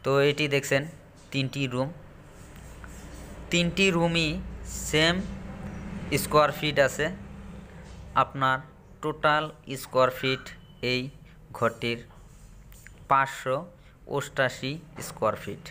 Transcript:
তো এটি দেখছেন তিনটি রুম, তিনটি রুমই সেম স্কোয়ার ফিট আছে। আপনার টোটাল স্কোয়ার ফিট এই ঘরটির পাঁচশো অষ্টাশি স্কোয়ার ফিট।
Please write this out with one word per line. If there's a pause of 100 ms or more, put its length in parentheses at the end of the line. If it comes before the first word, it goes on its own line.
তো (200)
এটি (100)
দেখছেন (500)
তিনটি (100)
রুম, (1600)
তিনটি (100)
রুমই (600)
সেম (1080)
স্কোয়ার
ফিট (100)
আছে। (1160)
আপনার (440)
টোটাল (380)
স্কোয়ার
ফিট (480)
এই (580)
ঘরটির (1120)
পাঁচশো (600)
অষ্টাশি (340)
স্কোয়ার
ফিট।